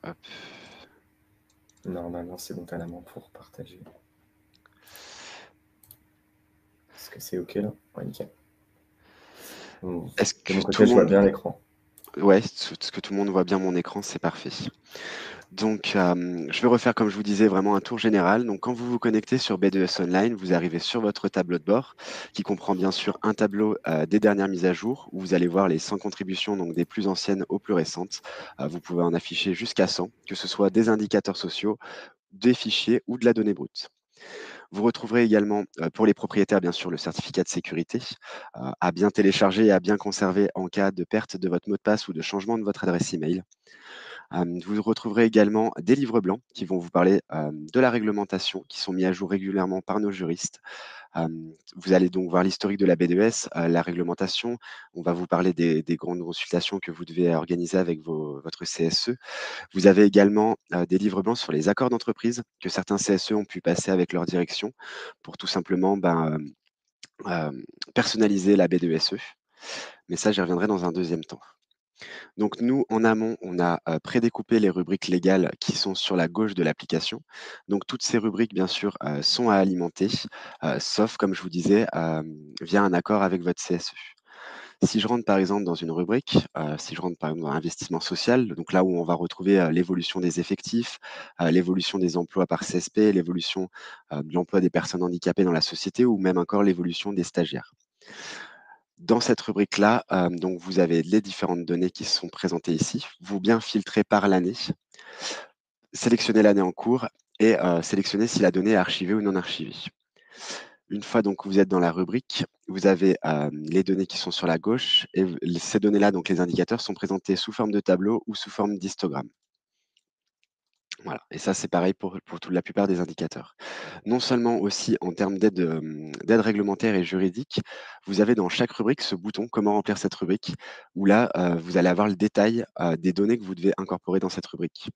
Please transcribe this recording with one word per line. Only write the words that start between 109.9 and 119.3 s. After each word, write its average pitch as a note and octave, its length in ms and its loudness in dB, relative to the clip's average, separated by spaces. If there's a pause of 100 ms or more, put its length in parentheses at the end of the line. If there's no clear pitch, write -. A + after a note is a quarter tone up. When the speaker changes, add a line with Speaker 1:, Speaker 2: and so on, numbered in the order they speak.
Speaker 1:
Une G#2 120 -6
fois A2+ 200 0
donc G2+ 220 -2
que G2+ 40 -10
vous G2 120 4
êtes F#2+ 100 6
dans F#2 100 2
la F2 140 2
rubrique, F#2 500 -4 (240)
vous F#2+ 200 0
avez, F#2 360 6
euh, D2+ 300 -2
les D#2 300 0
données F#2+ 220 0
qui - 120 -10
sont - 140 -6
sur F2 160 -4
la E2 100 0
gauche G#2+ 560 0
et F#2 100 2
v-, F2 140 -2 (220)
ces - 200 -2
données-là, G2+ 320 4
donc F2+ 160 -4
les F2+ 140 2
indicateurs, F2 400 0
sont - 120 -8
présentés F#2+ 440 -2
sous - 160 -8
forme G#2+ 180 -2
de G2+ 80 2
tableau G2 480 2
ou G#2+ 80 -6
sous - 140 -10
forme G2+ 280 -2
d'histogramme. F2+ 520 -6 (1800)